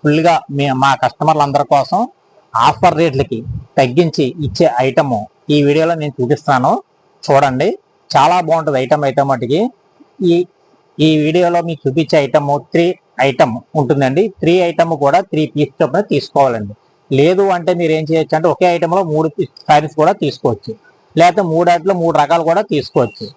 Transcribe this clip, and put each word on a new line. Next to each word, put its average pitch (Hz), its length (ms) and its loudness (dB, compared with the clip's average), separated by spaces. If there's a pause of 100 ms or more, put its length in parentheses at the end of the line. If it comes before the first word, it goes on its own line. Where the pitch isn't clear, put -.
ఫుల్గా 156 300 2 (240)
మీ, 139 80 0 (180)
మా 139 60 4 (120)
కస్టమర్లు 151 440 0
అందరి 143 260 0
కోసం 143 280 0 (680)
ఆఫర్ 160 320 2
రేట్లకి 135 380 -2 (420)
తగ్గించి 143 460 0 (200)
ఇచ్చే 160 220 0 (180)
ఐటమ్ 135 260 0 (440)
ఈ - 20 4 (100)
వీడియోలో 160 340 0
నేను 147 180 -6
చూపిస్తాను. 127 520 0 (540)
చూడండి, 139 420 2 (460)
చాలా 151 240 4 (100)
బాగుంటుంది 156 360 0
ఐటమ్ 147 240 0
అయితే 135 240 0
మటుకి. 127 280 -2 (720)
ఈ, 170 40 4 (720)
ఈ - 20 4 (140)
వీడియోలో 175 440 2
మీకు 160 180 -8
చూపించే 147 400 0
ఐటమ్ 143 240 0 (240)
త్రీ 170 140 2 (420)
ఐటమ్ 127 260 0 (260)
ఉంటుందండి. 139 440 0 (160)
త్రీ 165 140 2 (140)
ఐటమ్ 165 260 0 (100)
కూడా 156 160 2 (100)
త్రీ 156 220 0
పీస్ 143 280 -2
చొప్పున 160 220 0 (100)
తీసుకోవాలండి. 120 600 -2 (480)
లేదు 185 240 2 (120)
అంటే 175 140 -2 (120)
మీరు 156 160 0
ఏం 160 120 -6
చేయొచ్చు 160 280 0
అంటే 165 160 0
ఒకే 180 200 0
ఐటమ్లో 170 280 -2 (100)
మూడు 156 240 0
పీస్ - 180 -6 (140)
శారీస్ 151 320 0
కూడా 170 120 2 (120)
తీసుకోవచ్చు, - 480 -6 (480)
లేకపోతే 185 220 2 (100)
మూడు 170 180 2
వాటిలో 175 320 0
మూడు 165 200 0
రకాలు 165 280 0
కూడా 185 100 0 (120)
తీసుకోవచ్చు. 127 520 -2 (100)